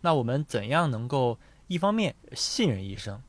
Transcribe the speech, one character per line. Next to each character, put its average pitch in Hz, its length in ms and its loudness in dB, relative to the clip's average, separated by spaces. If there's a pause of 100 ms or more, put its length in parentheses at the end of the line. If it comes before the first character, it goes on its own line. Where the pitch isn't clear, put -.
那 170 140 4
我 135 80 4
们 131 220 0
怎 107 240 -4
样 156 220 2
能 117 160 -4
够 123 320 0 (300)
一 175 100 -2
方 196 160 2
面 214 200 0 (180)
信 - 360 0
任 98 160 -2
医 98 120 -8
生 104 320 -10